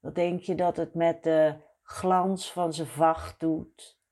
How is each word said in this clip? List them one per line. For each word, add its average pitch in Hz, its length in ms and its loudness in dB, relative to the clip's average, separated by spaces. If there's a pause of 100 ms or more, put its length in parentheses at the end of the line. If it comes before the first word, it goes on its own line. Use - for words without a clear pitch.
Wat 160 140 -12
denk 175 260 0
je 185 140 -4
dat 175 220 0
het 165 180 -6
met 165 280 0
de 156 340 4 (260)
glans 185 680 0
van 175 200 -2
zijn 151 160 -6
vacht 160 520 0
doet? - 600 -6 (120)